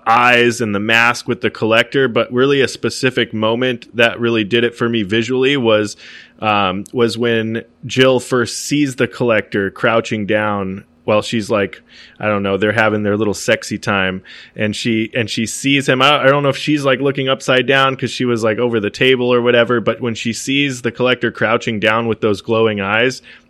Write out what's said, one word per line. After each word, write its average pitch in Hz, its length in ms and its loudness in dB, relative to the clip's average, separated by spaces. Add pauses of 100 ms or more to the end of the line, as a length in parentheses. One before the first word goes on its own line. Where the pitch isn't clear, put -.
eyes 120 560 4
and 107 120 -2
the 101 60 -2
mask 113 480 0
with - 140 -4
the 110 80 -2
collector, 120 580 0
but 113 240 -2
really 135 300 2
a 120 80 2
specific 120 640 -2
moment 117 640 -2
that 113 220 2
really 117 260 0
did 117 180 0
it 117 120 0
for 120 120 -2
me 117 160 0
visually 127 540 0
was, 107 400 0 (420)
um, 101 540 0
was 117 240 0
when 113 460 -2 (220)
Jill 131 360 4
first 120 380 -2
sees 139 360 -2
the 123 140 0
collector 107 640 -2
crouching 113 560 -2
down 101 580 -4 (180)
while 107 200 2
she's, 107 260 -4
like, 101 320 -2 (380)
I 104 80 -6
don't 101 160 -2
know, 98 140 0
they're 104 140 0
having 107 300 0
their 104 160 0
little 104 160 0
sexy - 460 -2
time, 95 420 -2 (340)
and 107 200 -2
she, 113 400 -2
and 117 120 -2
she 113 200 -4
sees 139 420 0
him. 131 100 2
I, 139 220 2
I 135 60 4
don't 143 160 4
know 139 60 2
if 135 80 0
she's, 147 280 -2
like, 131 140 2
looking 135 280 -2
upside 131 380 0
down 135 320 2
'cause 127 140 -4
she - 120 -6
was, 120 200 0
like, 110 160 0
over 117 200 0
the 101 120 -2
table 127 420 2
or 120 80 2
whatever, 120 400 2
but 110 180 -2
when 120 140 -4
she 117 180 -6
sees 135 520 -4
the 117 80 -2
collector 123 400 0
crouching 113 480 -2
down 110 280 2
with 110 140 -4
those 107 200 0
glowing 110 400 0
eyes, 113 420 0 (260)